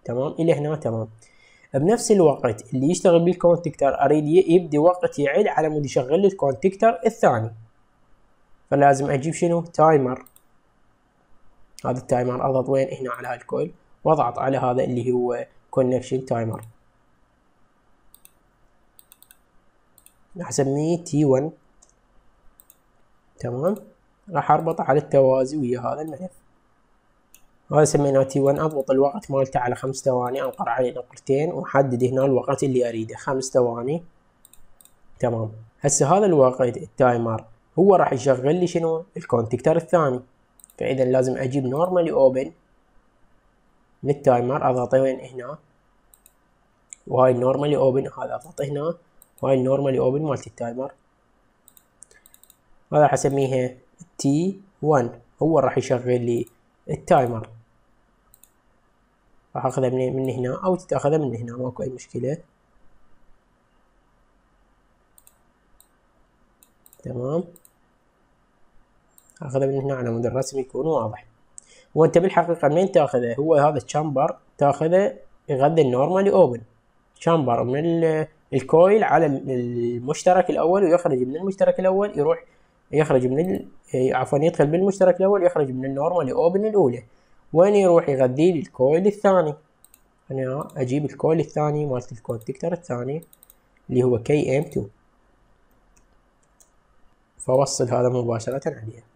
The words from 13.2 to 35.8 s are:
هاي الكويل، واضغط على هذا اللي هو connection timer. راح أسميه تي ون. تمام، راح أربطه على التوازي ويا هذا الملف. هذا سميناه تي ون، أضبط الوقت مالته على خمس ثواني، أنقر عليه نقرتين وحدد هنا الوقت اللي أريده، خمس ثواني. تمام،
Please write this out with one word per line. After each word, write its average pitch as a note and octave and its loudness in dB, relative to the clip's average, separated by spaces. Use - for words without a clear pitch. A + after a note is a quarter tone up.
هاي B2 -8
الكويل، D3 -8
واضغط C#3+ 0
على C3+ -2
هذا B2+ 0
اللي B2 -4
هو B2 -4
connection B2+ -2
timer. A2+ -6
راح F3 -10
أسميه D#3 -2
تي D3 -2
ون. C#3 0
تمام، C3+ -4
راح D3 -4
أربطه E3 0
على D3 2
التوازي C3+ 2
ويا B2 -4
هذا B2+ -6
الملف. D#3+ -12
هذا D3+ 6
سميناه C#3+ 2
تي C3+ -2
ون، C#3 2
أضبط D#3 -4
الوقت C#3 0
مالته C3+ -2
على B2 -4
خمس C3 -8
ثواني، B2+ -2
أنقر B2+ -6
عليه B2 -2
نقرتين C#3 -4
وحدد C3 0
هنا C3 0
الوقت C3+ 0
اللي B2 0
أريده، A2+ -8
خمس C3 -6
ثواني. B2 -2
تمام، A2+ -4